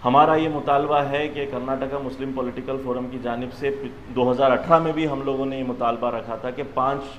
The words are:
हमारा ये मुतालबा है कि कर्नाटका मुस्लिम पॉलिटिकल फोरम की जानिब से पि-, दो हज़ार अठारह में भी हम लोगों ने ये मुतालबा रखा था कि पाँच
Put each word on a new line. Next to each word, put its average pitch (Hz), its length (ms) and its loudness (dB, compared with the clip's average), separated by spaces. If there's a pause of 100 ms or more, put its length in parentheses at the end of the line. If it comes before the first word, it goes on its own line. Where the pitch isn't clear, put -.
हमारा 147 320 8
ये 160 140 2
मुतालबा 143 520 2
है 143 260 -2
कि 147 180 -4
कर्नाटका 131 540 -4
मुस्लिम 135 340 -6
पॉलिटिकल 131 440 -6
फोरम 127 320 -4
की 127 100 -10
जानिब 120 300 -4
से 139 200 -4
पि-, 139 460 -8
दो 127 80 4
हज़ार 127 280 6
अठारह 160 320 6
में 160 100 0
भी 156 120 0
हम 139 160 -2
लोगों 135 240 -2
ने 135 120 -4
ये 131 60 -4
मुतालबा 120 460 0
रखा 113 280 -6
था 123 140 -6
कि 135 120 -8
पाँच 135 400 -2 (160)